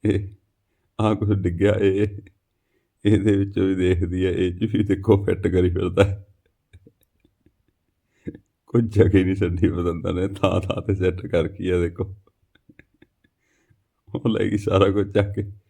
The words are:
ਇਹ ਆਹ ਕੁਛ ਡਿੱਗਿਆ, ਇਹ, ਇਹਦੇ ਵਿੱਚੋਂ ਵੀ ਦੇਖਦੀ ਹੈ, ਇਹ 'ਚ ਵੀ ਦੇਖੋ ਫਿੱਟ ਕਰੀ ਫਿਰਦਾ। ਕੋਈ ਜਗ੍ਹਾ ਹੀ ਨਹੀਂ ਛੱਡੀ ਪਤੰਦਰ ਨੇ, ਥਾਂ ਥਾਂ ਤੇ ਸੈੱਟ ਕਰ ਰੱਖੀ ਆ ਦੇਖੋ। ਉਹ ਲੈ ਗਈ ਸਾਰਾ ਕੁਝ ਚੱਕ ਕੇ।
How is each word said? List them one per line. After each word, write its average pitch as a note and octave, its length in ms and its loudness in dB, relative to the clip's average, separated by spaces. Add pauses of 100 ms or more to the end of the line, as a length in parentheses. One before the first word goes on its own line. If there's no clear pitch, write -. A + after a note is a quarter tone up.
ਇਹ G2+ 300 -2 (640)
ਆਹ G#2+ 160 2
ਕੁਛ G#2 140 -2
ਡਿੱਗਿਆ, F#2+ 440 0
ਇਹ, G2+ 340 2 (960)
ਇਹਦੇ G2+ 320 4
ਵਿੱਚੋਂ G2 260 -2
ਵੀ F#2+ 120 2
ਦੇਖਦੀ F2+ 500 0
ਹੈ, F#2 60 0
ਇਹ F2+ 220 -2
'ਚ F2+ 100 -4
ਵੀ G#2+ 200 0
ਦੇਖੋ G2 420 2
ਫਿੱਟ F#2 220 -2
ਕਰੀ F2+ 220 2
ਫਿਰਦਾ। F#2 560 0 (2500)
ਕੋਈ B2 140 2
ਜਗ੍ਹਾ G#2 380 4
ਹੀ F#2 40 4
ਨਹੀਂ F#2+ 120 0
ਛੱਡੀ F2+ 340 0
ਪਤੰਦਰ F2 440 -4
ਨੇ, F#2 140 -2
ਥਾਂ F#2 340 -2
ਥਾਂ F#2 200 -6
ਤੇ G2+ 140 -2
ਸੈੱਟ F#2 300 -2
ਕਰ E2+ 180 0
ਰੱਖੀ F2+ 260 -6
ਆ F2+ 100 0
ਦੇਖੋ। F2 360 -6 (2000)
ਉਹ - 140 -2
ਲੈ G#2+ 160 -2
ਗਈ G2+ 120 -2
ਸਾਰਾ G2 340 2
ਕੁਝ G2+ 220 -2
ਚੱਕ G2+ 220 0
ਕੇ। G#2 160 -8 (180)